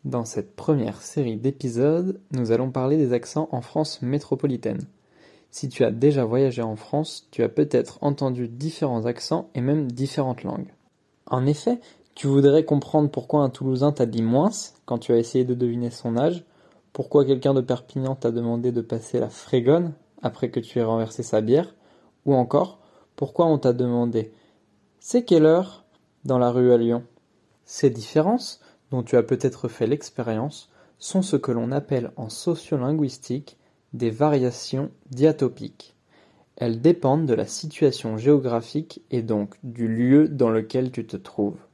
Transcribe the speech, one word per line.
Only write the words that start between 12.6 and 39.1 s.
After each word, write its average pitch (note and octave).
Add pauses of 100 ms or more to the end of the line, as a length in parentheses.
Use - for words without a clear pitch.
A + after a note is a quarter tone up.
comprendre D3
pourquoi D3
un C3+
Toulousain C3
t'a C3+
dit « A2+
moins » C3+ (340)
quand A#2+
tu -
as A#2
essayé A#2
de B2
deviner A#2+
son A#2
âge, E3 (480)
pourquoi C#3
quelqu'un C3+
de C3+
Perpignan C3
t'a A#2
demandé A#2
de A#2+
passer A2+
la A#2
frégonne D3 (280)
après A#2+
que A#2+
tu -
aies A#2
renversé A2+
sa A2
bière, C3+ (480)
ou C#3
encore C#3 (380)
pourquoi E3
on D#3
t'a B2+
demandé « A#2+ (680)
C'est A#3+
quelle D#3+
heure ? » F3+ (400)
dans B2+
la A#2+
rue B2
à A#2+
Lyon. A#2 (640)
Ces -
différences, D#3+ (300)
dont B2+
tu B2
as A#2
peut-être B2
fait A#2
l'expérience, A#2+ (260)
sont -
ce F#3
que C3
l'on A#2
appelle C#3
en A#2
sociolinguistique C#3+ (380)
des A#2+
variations C3 (220)
diatopiques. C3 (600)
Elles A#2
dépendent D#3
de A#2
la G#2+
situation B2+
géographique C3